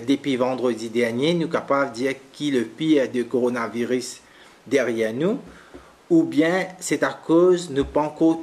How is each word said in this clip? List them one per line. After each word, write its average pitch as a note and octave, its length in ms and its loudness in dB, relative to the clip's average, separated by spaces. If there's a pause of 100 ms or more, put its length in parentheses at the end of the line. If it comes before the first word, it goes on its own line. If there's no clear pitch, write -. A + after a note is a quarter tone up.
depuis C#3 300 0
vendredi A#2+ 520 0
dernier, A#2+ 460 0
nous E3 140 -2
capables C#3 420 -2
de A2 60 -14
dire C3 180 -2 (180)
qui D3 200 -4
le A#2+ 100 2
pire C#3 480 2
de A#2+ 140 -2
coronavirus A#2+ 960 -2 (440)
derrière A#2 480 0
nous, F3+ 280 -2 (680)
ou E3 140 4
bien E3 460 0 (100)
c'est - 240 -4
à C3 80 2
cause E3+ 600 2
nous C3+ 160 0
pas D3 160 0
encore E3 400 0